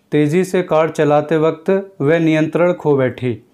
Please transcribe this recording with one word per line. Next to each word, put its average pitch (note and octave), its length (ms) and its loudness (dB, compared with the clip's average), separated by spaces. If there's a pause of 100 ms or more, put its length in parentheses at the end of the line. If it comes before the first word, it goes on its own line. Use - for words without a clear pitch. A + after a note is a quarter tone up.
(140)
तेज़ी D3+ 320 2
से F3+ 200 -2
कार D#3+ 260 0
चलाते D3+ 480 0
वक्त D#3 320 -2 (300)
वह D3+ 180 2
नियंत्रण D#3+ 560 0
खो D3+ 220 0
बैठी B2+ 400 -2 (180)